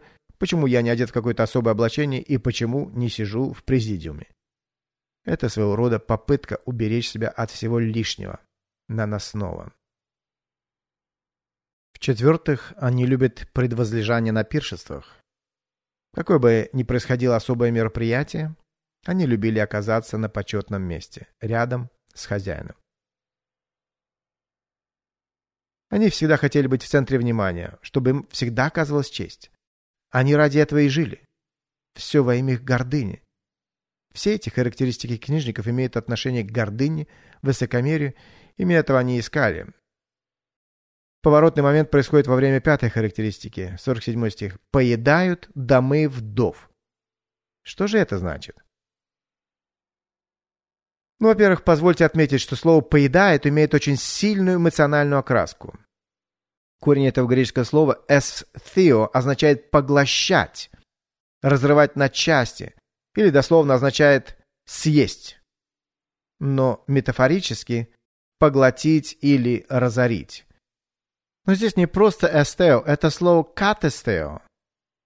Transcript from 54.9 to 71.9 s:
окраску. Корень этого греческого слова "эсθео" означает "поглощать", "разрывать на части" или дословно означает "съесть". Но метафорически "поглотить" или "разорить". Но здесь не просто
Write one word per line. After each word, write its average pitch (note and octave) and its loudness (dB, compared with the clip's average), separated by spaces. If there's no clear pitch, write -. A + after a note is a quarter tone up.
окраску. - -4
Корень C#3 4
этого B2+ 0
греческого B2+ 0
слова D3+ 0
"эсθео" C#3 2
означает C3 0
"поглощать", C#3+ 0
"разрывать C#3+ 4
на C#3 0
части" C3+ -2
или G#3 6
дословно C#3+ 4
означает C3+ 2
"съесть". - 0
Но C3+ 0
метафорически C3 -2
"поглотить" C#3 2
или B2 2
"разорить". B2 -2
Но F#3+ 2
здесь G#3 -2
не F3 4
просто F#3+ 2